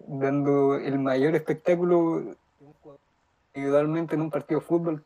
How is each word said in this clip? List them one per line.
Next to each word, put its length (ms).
dando 720
el 240
mayor 340
espectáculo 1000
individualmente 640
en 80
un 80
partido 300
de 60
fútbol 400